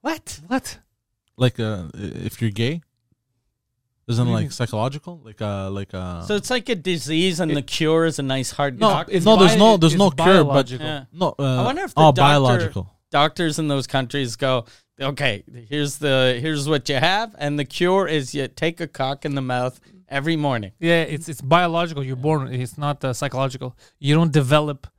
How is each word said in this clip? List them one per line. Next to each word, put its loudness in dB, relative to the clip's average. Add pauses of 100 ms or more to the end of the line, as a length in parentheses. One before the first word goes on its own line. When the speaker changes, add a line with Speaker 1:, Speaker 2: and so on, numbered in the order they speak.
Speaker 1:
What? -8
Speaker 2:
What? -4 (600)
Speaker 3:
Like, 2
uh, -4 (120)
i-, -16 (280)
if -8
you're 0
gay, -2 (1300)
isn't 0
Speaker 2:
What 2
do 0
you 2
Speaker 3:
like 0
Speaker 2:
mean? -6
Speaker 3:
psychological? -6
Like, -16
uh, -6
like, -8
uh, -8
Speaker 1:
So -4
it's -4
like -4
a 0
disease, -2
and 0
Speaker 2:
It 0
Speaker 1:
the -4
cure 0
is -2
a -4
nice -4
hard -4
Speaker 3:
No, 4
Speaker 1:
doctor. -2
Speaker 2:
it's 2
Speaker 3:
no, 8
there's 8
Speaker 2:
bi-, 4
Speaker 3:
no, 8
there's 6
Speaker 2:
it's 0
Speaker 3:
no 6
cure, 6
but 2
Speaker 2:
biological. 0
Speaker 1:
Yeah. -8
Speaker 3:
no, -2
uh, 0
Speaker 1:
I 0
wonder -2
if -8
the 4
Speaker 3:
oh, 8
Speaker 1:
doctor, 4
Speaker 3:
biological. 2 (160)
Speaker 1:
doctors 0
in -2
those -2
countries -4
go, 0 (360)
"Okay, -4 (260)
here's -4
the, 2
here's -4
what -2
you -2
have, -2
and -4
the -4
cure 0
is -4
you -4
take -6
a -6
cock -6
in -4
the -4
mouth -4 (280)
every -4
morning." -2
Speaker 2:
Yeah, 2
it's, -6
it's -12
biological. 0
You're -6
born. -2
It's -8
not, -4
uh, -2
psychological. -6 (220)
You 0
don't 4
develop 2 (140)